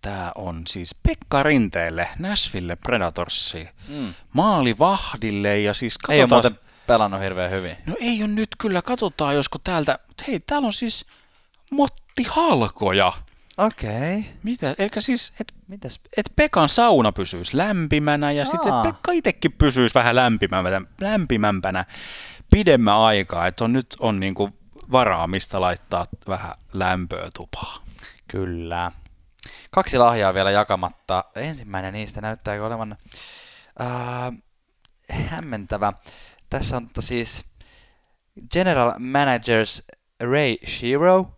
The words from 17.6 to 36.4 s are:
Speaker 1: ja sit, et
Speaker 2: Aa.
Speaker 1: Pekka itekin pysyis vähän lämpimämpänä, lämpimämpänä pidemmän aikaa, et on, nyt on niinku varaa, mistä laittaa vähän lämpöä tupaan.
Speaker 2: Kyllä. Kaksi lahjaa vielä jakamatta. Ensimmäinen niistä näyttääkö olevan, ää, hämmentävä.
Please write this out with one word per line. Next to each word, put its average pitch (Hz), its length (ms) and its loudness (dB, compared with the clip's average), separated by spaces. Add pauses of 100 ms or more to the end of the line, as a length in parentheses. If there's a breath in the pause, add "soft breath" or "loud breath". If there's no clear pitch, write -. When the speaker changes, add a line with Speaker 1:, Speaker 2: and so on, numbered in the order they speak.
Speaker 1:
ja 143 140 0
sit, 320 200 -2
et 202 80 2
Speaker 2:
Aa. 113 100 2
Speaker 1:
Pekka 330 280 -2
itekin 285 400 0
pysyis 127 440 2
vähän 117 200 6
lämpimämpänä, 95 680 2 (200)
lämpimämpänä 104 840 0 (640 loud breath)
pidemmän 135 480 8
aikaa, 98 480 2
et 92 140 -4
on, 117 120 2
nyt 131 260 -2
on 107 200 0
niinku 98 300 -2 (420)
varaa, 95 360 2
mistä 95 340 -4
laittaa 87 440 -2 (220)
vähän 92 260 -8 (200)
lämpöä 90 600 -4
tupaan. - 480 -14 (460 loud breath)
Speaker 2:
Kyllä. 85 640 -6 (800 loud breath)
Kaksi 180 260 2
lahjaa 117 360 6
vielä 95 180 2
jakamatta. 95 720 0 (120)
Ensimmäinen 104 580 -8
niistä 104 280 -10
näyttääkö 107 440 -6
olevan, 110 320 -8 (840 loud breath)
ää, 123 540 -6 (800)
hämmentävä. 107 800 -4 (580 loud breath)